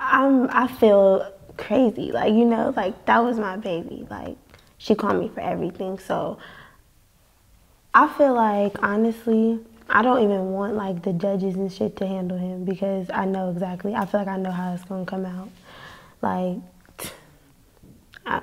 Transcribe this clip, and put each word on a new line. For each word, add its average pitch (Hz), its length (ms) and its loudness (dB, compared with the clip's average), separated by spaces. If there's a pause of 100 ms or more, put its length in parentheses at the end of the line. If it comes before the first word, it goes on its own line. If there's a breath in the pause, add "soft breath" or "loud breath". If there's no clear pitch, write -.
I'm, 262 500 4
I 247 160 2
feel 202 640 6 (240)
crazy. 214 540 2
Like, - 240 2
you 233 100 6
know, 233 320 2
like, 196 300 -4
that 226 140 4
was 233 180 0
my 196 180 -4
baby. 185 540 -8
Like, - 260 -12 (420 soft breath)
she - 180 0
called 202 220 0
me 220 100 -4
for - 120 -12
everything. 180 600 -6
So - 380 -6 (1600 loud breath)
I 285 140 6
feel 285 260 4
like, 208 480 2
honestly, 226 800 0 (280)
I - 140 4
don't 247 220 4
even 190 280 0
want, 202 220 -4
like, 190 280 -4
the 196 100 -2
judges 190 420 -2
and 190 180 -4
shit 208 260 -4
to 196 80 -4
handle 185 300 -4
him, 180 280 -6
because 190 500 -4
I 196 120 -2
know 190 240 -2
exactly, 180 440 -6
I 214 120 -2
feel 208 140 -2
like 196 80 -4
I 190 100 -6
know 190 120 -4
how 180 240 -6
it's 180 100 -10
gonna 185 220 -8
come 190 180 -6
out. 185 260 -10 (720 loud breath)
Like, 185 360 -2 (1700 loud breath)
I, - 160 -4